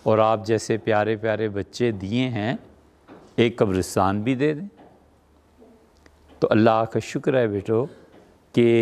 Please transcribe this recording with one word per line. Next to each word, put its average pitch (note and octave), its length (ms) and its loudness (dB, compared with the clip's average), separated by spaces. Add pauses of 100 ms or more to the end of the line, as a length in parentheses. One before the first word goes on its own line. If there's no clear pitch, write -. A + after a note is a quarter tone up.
और A2 140 4
आप A2 260 2
जैसे A2 340 -2
प्यारे G#2+ 380 0
प्यारे G#2+ 340 -4
बच्चे G2+ 420 -4
दिए G#2+ 340 -4
हैं, A2+ 320 -4 (800)
एक A2+ 200 2
कब्रिस्तान G2 640 0
भी B2+ 120 -2
दे D3 180 -2
दें। E3 140 -10 (1700)
तो - 60 2
अल्लाह A2 380 4
का A2+ 160 -4
शुक्र C3+ 360 -2
है A#2+ 100 2
बेटो G#2+ 360 -2 (720)
कि A#2+ 120 6 (140)